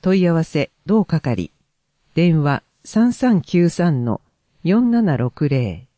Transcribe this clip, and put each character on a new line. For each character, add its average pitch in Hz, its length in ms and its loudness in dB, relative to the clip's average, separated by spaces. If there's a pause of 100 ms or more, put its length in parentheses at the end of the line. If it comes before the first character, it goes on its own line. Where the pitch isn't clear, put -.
問 190 180 2
い 180 80 2
合 170 60 2
わ 165 100 0
せ、 - 280 -4 (160)
同 208 180 2
係。 117 460 -4 (640)
電 165 260 2
話、 143 220 -2 (200)
三 233 300 0
三 233 300 0
九 175 260 0
三 151 360 -2
の 117 160 -4 (420)
四 226 260 0
七 220 280 0
六 123 320 -4
零。 120 380 -4 (100)